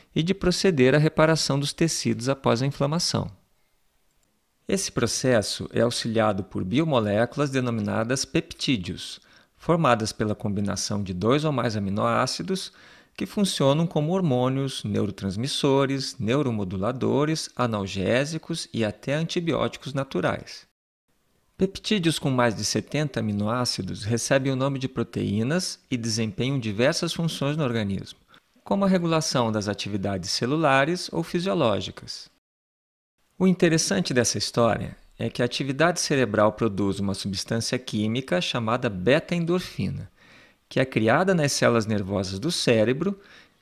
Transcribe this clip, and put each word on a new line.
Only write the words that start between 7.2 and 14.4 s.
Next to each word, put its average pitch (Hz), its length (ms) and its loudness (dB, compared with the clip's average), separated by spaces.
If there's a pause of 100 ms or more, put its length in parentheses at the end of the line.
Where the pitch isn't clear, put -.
denominadas 117 760 -2
peptídeos, - 960 -4 (380)
formadas 127 540 2
pela 107 240 -2
combinação 101 680 -4
de 92 140 -6
dois 117 280 2
ou 156 80 0
mais 120 240 0
aminoácidos 117 960 -2 (420)
que - 120 -6
funcionam 165 600 2
como 160 280 0
hormônios, 135 720 0